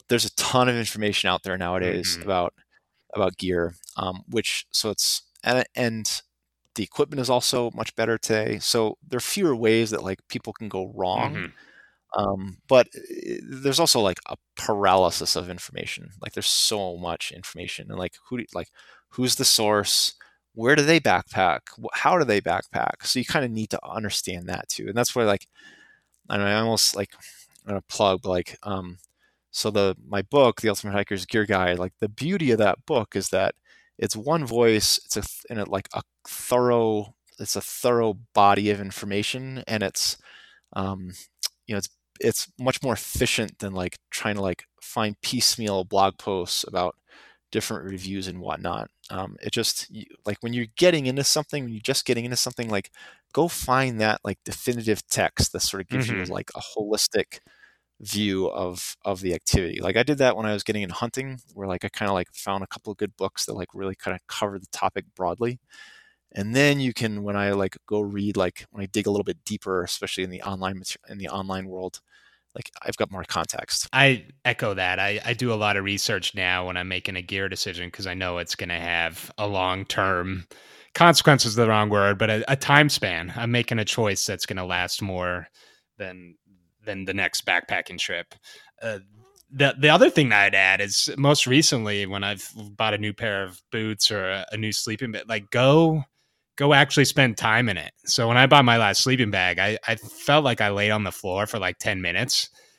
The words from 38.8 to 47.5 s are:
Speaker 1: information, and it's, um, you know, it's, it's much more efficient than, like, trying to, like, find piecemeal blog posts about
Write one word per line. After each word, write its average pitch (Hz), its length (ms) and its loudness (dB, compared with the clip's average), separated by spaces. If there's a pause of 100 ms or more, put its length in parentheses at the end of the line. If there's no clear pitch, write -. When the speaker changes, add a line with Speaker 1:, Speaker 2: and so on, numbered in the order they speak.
Speaker 1:
information, 104 840 -6
and 107 160 -2
it's, - 340 -2 (580)
um, 95 360 -6 (560)
you 107 80 -4
know, - 40 -2
it's, - 100 -6 (320)
it's - 380 -2
much 127 240 -2
more 127 100 0
efficient - 680 -2
than, 98 140 -8
like, 90 240 -6 (140)
trying 104 240 -4
to, 101 60 -4
like, 92 240 -4 (160)
find 107 400 -4
piecemeal 107 640 0
blog 95 340 2
posts 92 480 -4
about 90 280 -2 (560)